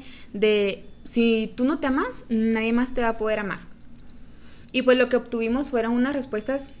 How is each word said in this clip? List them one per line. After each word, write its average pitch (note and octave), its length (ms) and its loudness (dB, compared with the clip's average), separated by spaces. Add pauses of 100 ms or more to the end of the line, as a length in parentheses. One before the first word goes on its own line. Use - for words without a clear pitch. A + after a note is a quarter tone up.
(320)
de, G#3 520 2 (200)
"Si A3+ 520 2
tú B3 80 0
no C#4+ 160 2
te C#4+ 80 0
amas, F#4 400 -2
nadie A3+ 460 2
más A#3+ 200 0
te B3 60 0
va A#3 80 4
a A3+ 100 -2
poder G#3+ 220 0
amar". F3 180 -4 (1120)
Y B3 100 0
pues B3 160 6
lo B3 100 4
que B3 80 2
obtuvimos A#3+ 540 -2
fueron A3+ 220 0
unas B3 200 2
respuestas C4 580 -4 (100)